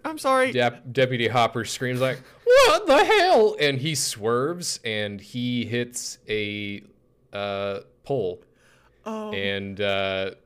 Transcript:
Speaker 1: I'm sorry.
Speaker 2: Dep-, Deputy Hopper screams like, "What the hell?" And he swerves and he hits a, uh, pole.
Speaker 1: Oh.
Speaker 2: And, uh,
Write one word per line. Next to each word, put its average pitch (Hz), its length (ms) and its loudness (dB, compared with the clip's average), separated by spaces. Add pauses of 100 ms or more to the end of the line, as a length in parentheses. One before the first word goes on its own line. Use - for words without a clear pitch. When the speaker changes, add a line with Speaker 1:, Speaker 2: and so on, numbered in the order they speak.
Speaker 1:
I'm 311 140 -8
sorry. 262 340 0
Speaker 2:
Dep-, 123 400 -2
Deputy 123 360 0
Hopper 113 360 0
screams 127 360 -6
like, 131 200 -2 (240)
"What 466 420 6
the 311 180 6
hell?" 349 560 4
And 139 180 2
he 151 180 -4
swerves 127 880 -2
and 104 360 -4
he 123 440 -4
hits 120 540 -6 (100)
a, 104 540 -6 (500)
uh, 101 480 -4 (240)
pole. 98 360 -4 (640)
Speaker 1:
Oh. 214 280 -10
Speaker 2:
And, 98 480 -6
uh, 98 500 -2 (160)